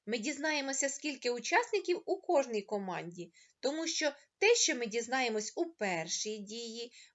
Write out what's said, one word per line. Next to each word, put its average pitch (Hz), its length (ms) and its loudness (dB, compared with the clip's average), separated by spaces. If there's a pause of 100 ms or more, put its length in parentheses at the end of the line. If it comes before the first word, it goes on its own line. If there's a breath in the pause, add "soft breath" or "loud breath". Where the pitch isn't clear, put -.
ми 220 120 0
дізнаємося, 277 680 0
скільки 269 420 -4
учасників 349 760 0
у 381 140 0
кожній 254 420 2
команді, 175 680 -6 (280 soft breath)
тому 311 260 0
що 311 260 0 (260 loud breath)
те, 440 160 8
що 320 220 4
ми 240 100 -2
дізнаємось 226 680 0
у 349 100 2
першій 202 720 -2
дії, 233 540 -10 (220 loud breath)